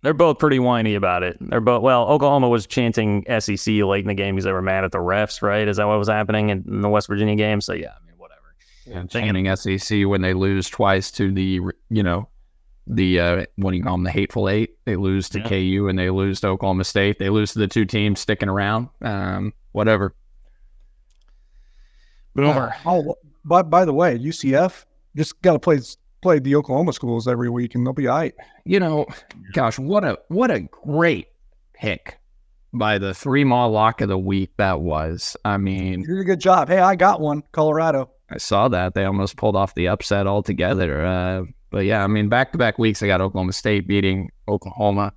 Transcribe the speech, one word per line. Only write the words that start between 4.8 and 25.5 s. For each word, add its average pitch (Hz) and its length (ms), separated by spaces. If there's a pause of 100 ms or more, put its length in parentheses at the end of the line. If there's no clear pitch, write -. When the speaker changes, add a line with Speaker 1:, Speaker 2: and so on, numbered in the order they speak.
Speaker 1:
at 92 80
the 95 80
refs, 95 440
right? 104 260
Is 101 80
that 104 100
what 107 120
was 101 100
happening 107 420
in, 95 160
in 101 140
the 101 80
West 104 180
Virginia 104 300
game? 107 240
So, 98 120
yeah, 82 180
I - 160
mean, 85 100
whatever. 80 400 (280)
Speaker 2:
Yeah, 104 180
Speaker 1:
They 90 40 (140)
Speaker 2:
chanting 98 260
S 95 180
E 95 140
C 101 260
when 98 160
they 92 140
lose 95 340
twice 98 440
to 98 180
the, 95 300 (280)
you 110 140
know, 92 260 (600)
the, 92 320
uh, 87 240 (120)
what 95 140
do 92 60
you 87 80
call 90 80
them, 90 100
the 90 80
Hateful 98 380
Eight. 107 220 (160)
They 107 100
lose 95 340
to - 80
Speaker 1:
Yeah. 110 100
Speaker 2:
K 98 120
U 95 260
and 95 100
they 92 140
lose 95 300
to 104 80
Oklahoma 92 340
State. 101 380
They 98 100
lose 107 220
to 110 80
the 101 80
two 110 160
teams 104 340
sticking 104 300
around. 101 400 (140)
Um, 98 500 (180)
whatever. 104 460 (2250)
Speaker 1:
Boomer. 135 400 (100)
Speaker 3:
Uh, 170 60
oh, 165 240 (300)
by, 170 180
by 170 220
the 156 80
way, 147 240
U 135 160
C 135 240
F 180 280 (320)
just - 260
gotta 165 180